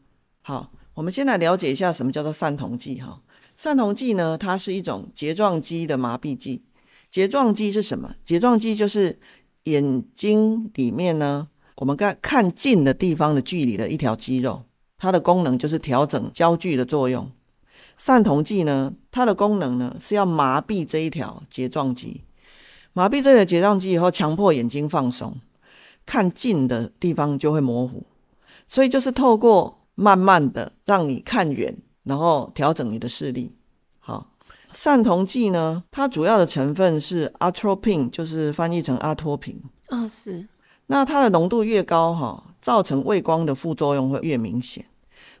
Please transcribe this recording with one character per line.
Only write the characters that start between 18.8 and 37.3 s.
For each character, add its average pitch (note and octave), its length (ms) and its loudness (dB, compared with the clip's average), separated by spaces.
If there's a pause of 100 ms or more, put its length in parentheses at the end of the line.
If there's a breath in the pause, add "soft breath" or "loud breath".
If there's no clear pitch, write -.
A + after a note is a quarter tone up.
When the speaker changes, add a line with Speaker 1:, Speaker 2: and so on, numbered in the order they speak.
Speaker 1:
它 B3 160 0
的 G3 80 2
功 G3+ 240 0
能 B2+ 180 -2
呢， B2 240 -4
是 - 140 -4
要 G3+ 100 2
麻 D3 340 2
痹 F3+ 240 -4
这 D#3 140 -4
一 D#3+ 140 -2
条 - 400 -10
睫 B2+ 180 -6
状 C3+ 240 -4
肌。 - 300 -14 (720 soft breath)
麻 F3+ 140 2
痹 C4+ 140 0
这 C4+ 140 8
条 G3+ 100 8
睫 F3 160 2
状 G3+ 180 4
肌 F#3+ 120 -4
以 E3+ 80 2
后， F3+ 100 4
强 D#3+ 260 0
迫 G3 160 4
眼 A#2+ 160 0
睛 C#3+ 220 -4
放 C#3 200 0
松， B2 280 -8 (680 soft breath)
看 G3 240 2
近 E3+ 380 0
的 A#2 220 -2 (100)
地 E3+ 140 0
方 D3 260 -2
就 D3+ 140 0
会 D3+ 80 2
模 B2 260 -2
糊。 B2+ 180 -12 (600 soft breath)
所 C4+ 160 2
以 C4 60 4
就 C4+ 100 2
是 C4 140 -2
透 B3 240 4
过 A3 440 4 (140)
慢 G3 220 4
慢 F3+ 340 4
的 - 220 -8 (120)
让 F#3 220 2
你 C3 140 -4
看 F#3 300 -2
远， F#2+ 240 -6 (280)
然 C#3 140 -4
后 D3+ 360 0
调 C#3+ 200 2
整 B2 180 -6
你 A2+ 80 -6
的 A#2 100 -8
视 C#3+ 220 -8
力。 B2 220 -8 (460)
好， - 320 -14 (400 soft breath)
散 C4+ 320 4
瞳 F#3+ 220 4
剂 A3 240 0
呢， E3 420 0
它 C#4 160 -2
主 D#3 160 -2
要 G#3+ 140 4
的 F3+ 80 6
成 D3 280 -2
分 F3 260 2
是 D#3+ 400 -4